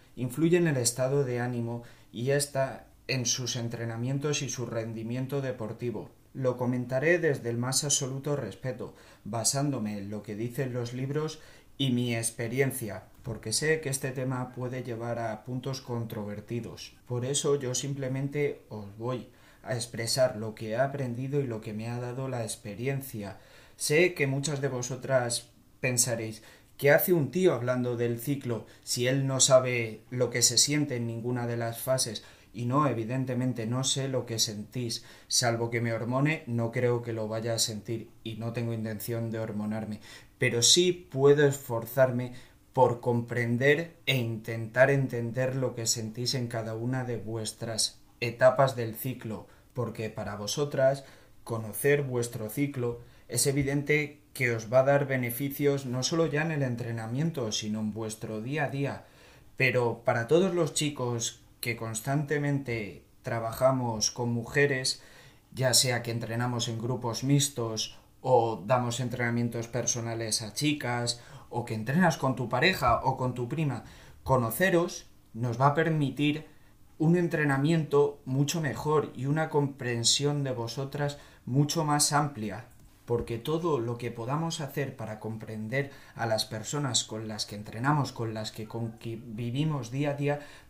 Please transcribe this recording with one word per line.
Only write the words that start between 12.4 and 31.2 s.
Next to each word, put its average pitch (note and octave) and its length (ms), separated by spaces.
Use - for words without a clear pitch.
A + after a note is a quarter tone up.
porque A2 320
sé D#3 280
que C#3 80
este C3+ 200
tema B2+ 440
puede B2 280
llevar A#2 380
a A2 240
puntos C3 380
controvertidos. G#2 1200
Por A#2+ 180
eso C#3+ 300
yo C3 220
simplemente C#3 920
os G#2+ 280
voy A#2+ 320
a A#2+ 140
expresar A2+ 600
lo A2 180
que A2 140
he A2 80
aprendido C3+ 640
y B2+ 40
lo A2+ 140
que G#2+ 140
me A2 160
ha A#2+ 100
dado B2 300
la A#2+ 140
experiencia. A2 960
Sé F3 380
que C#3+ 120
muchas C#3 360
de C#3 80
vosotras B2 800
pensaréis, A2+ 640
"¿Qué C#3 140
hace D#3+ 200
un D3+ 180
tío F3+ 240
hablando B2 440
del A#2+ 240
ciclo B2+ 440
si B2 240
él C3+ 200
no C3 140
sabe B2 600
lo B2 180
que A#2+ 140
se A#2 140
siente C#3+ 380
en A#2+ 120
ninguna A#2 380